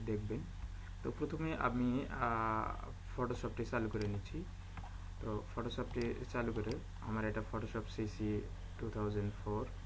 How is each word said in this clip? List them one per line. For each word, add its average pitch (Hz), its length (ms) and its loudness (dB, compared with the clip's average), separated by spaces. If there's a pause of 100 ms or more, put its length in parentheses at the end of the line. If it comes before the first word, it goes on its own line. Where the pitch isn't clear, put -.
দেখবেন। 107 340 2 (640)
তো 127 80 0
প্রথমে 151 440 0
আমি, 123 540 4
আহ, 113 800 2 (280)
Photoshop-টি 120 480 0
চালু 113 240 2
করে 107 180 2
নিচ্ছি। 101 360 -2 (800)
তো 107 220 0 (120)
Photoshop-টি 120 760 0
চালু 117 220 2
করে 110 180 0 (300)
আমার 110 240 0
এটা 107 160 2 (120)
Photoshop 113 360 0
সিসি 107 520 0 (380)
টু 113 140 -2
থাউজেন্ড 104 400 2 (120)
ফোর, 107 200 0 (200)